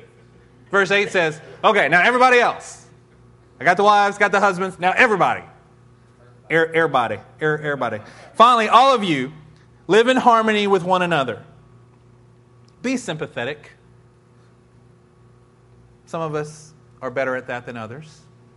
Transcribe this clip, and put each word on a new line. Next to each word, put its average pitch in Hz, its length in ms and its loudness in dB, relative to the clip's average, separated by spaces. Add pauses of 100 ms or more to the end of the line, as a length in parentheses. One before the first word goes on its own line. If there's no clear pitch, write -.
(720)
Verse 196 180 2
eight 202 220 0
says, 160 280 -2 (220)
"Okay, 190 260 4
now 175 140 4
everybody 247 380 4
else. - 440 -4 (760)
I 127 40 -10
got 175 120 4
the 202 80 0
wives, 202 340 2
got 202 140 2
the 202 80 2
husbands, 185 400 -2
now 175 100 0
everybody." 170 540 0 (1040)
Air, 160 240 2
everybody, 131 460 0 (200)
air, 156 160 -2
everybody. 131 440 -6 (340)
"Finally, 233 340 0
all 262 240 4
of 226 120 -2
you 147 280 -4 (540)
live 220 220 4
in 262 80 2
harmony 220 500 2
with 196 160 2
one 180 200 0
another." 139 420 -4 (1400)
Be 254 140 -4
sympathetic. 151 760 -10 (2250)
Some 170 140 -10
of 160 140 -6
us - 380 -10 (280)
are 131 100 -8
better 131 240 -4
at 127 120 -8
that 123 200 -10
than 123 100 -14
others. 120 460 -16 (340)